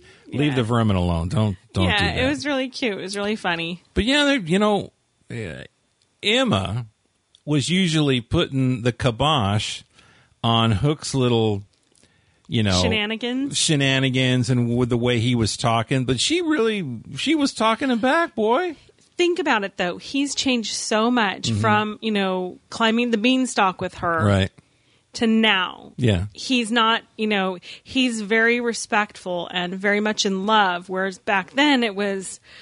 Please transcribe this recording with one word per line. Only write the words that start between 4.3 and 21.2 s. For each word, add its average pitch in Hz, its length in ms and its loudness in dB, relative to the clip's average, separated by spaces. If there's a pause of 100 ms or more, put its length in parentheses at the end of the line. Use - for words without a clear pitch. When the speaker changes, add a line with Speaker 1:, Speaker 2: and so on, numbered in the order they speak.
Speaker 1:
you 180 200 0
know, 208 340 0 (380)
uh, 90 340 -8 (580)
Emma 127 640 0 (580)
was 147 260 0
usually 156 500 2
putting 131 640 0
the 120 80 2
kibosh 117 920 0 (600)
on 113 300 4
Hook's 139 420 -2
little, 113 480 2 (840)
you 113 160 0
know, 92 180 2
Speaker 2:
Shenanigans? 226 720 -2
Speaker 1:
shenanigans 131 920 2
and 120 260 2
with 123 120 2
the 123 80 0
way 120 240 2
he 123 160 2
was 113 200 0
talking. 120 500 0
But 127 120 0
she 349 240 0
really, 226 420 0 (320)
she 302 200 0
was 277 180 0
talking 226 340 0
him 233 120 0
back, 294 340 0
boy. 262 400 0 (420)
Speaker 2:
Think 349 220 2
about 269 240 0
it, 196 140 -8
though. 180 220 -2
He's 277 360 -4
changed 247 400 -2
so 220 340 0
much 226 420 0